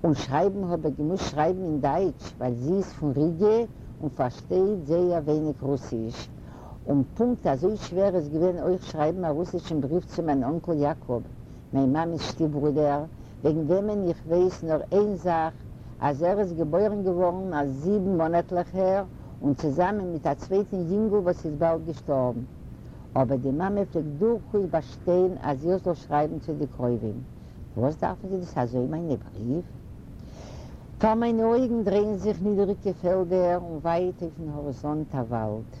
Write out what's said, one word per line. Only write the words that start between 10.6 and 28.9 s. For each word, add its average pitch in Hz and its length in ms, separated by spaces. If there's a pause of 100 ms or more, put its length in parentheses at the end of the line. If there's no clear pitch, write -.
יעקב, 131 480 (520)
מיין 135 200
מאמעס 165 280
שטיבברודער, 147 840 (400)
וועגן 156 240
דעם 196 220 (180)
איך 170 200
ווייס 180 360
נאר 160 160 (120)
איין 208 240
זאך, 165 380 (460)
אז 143 240
ער 190 160
איז 185 140
געבוירן 185 500
געווארן, 180 500
א 147 120
זיבן 180 520
מאנעטלעכער 175 880 (380)
און 143 120
צוזאמען 180 580
מיט 160 120
דער 147 100
צווייטן 190 440
יינגל, 196 380
וואס 180 300
איז 151 100
באלד 160 300
געשטארבן. 131 560 (720)
אבער 131 220
די 135 140
מאמע 190 400
פלעגט 156 160 (100)
דורכאויס 208 540
באשטיין, 180 680
אז 139 240
ער 185 120
זאל 180 160
שרייבן 151 460
צו 156 140
די 147 140
קרויווים. 120 540 (560)
וואס 139 220
דארף 180 180 (120)
זי 190 80
דאס 180 200
אזוי, 123 280
מיינע 160 300